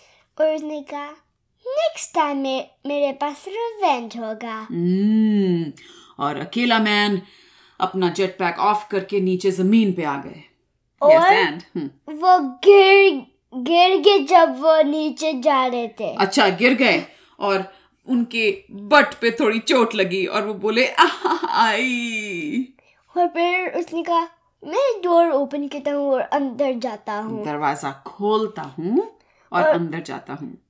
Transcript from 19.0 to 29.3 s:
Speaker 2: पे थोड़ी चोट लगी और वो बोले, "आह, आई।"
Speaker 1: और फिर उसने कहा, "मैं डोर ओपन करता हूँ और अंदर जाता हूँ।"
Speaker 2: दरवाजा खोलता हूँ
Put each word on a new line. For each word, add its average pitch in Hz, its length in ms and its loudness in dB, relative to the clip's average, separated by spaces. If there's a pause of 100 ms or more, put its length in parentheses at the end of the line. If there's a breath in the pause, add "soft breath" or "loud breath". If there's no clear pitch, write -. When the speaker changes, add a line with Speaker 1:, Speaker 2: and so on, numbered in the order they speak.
Speaker 2:
पे 226 160 0
थोड़ी 226 280 -2
चोट 233 360 2
लगी 190 320 -2
और 208 200 -4
वो 214 80 -6
बोले, 220 320 0
"आह, - 600 0
आई।" 226 1200 -2 (480)
Speaker 1:
और 349 100 2
फिर 349 420 -2
उसने 339 340 -6
कहा, 339 260 -2 (360)
"मैं 440 400 -2
डोर 339 260 4
ओपन 285 380 -2
करता 285 220 -6
हूँ 285 220 -2
और 254 80 0
अंदर 269 520 -2
जाता 220 400 -8
हूँ।" 220 320 -8
Speaker 2:
दरवाजा 147 600 -4
खोलता 208 560 -4
हूँ 175 560 -4 (340)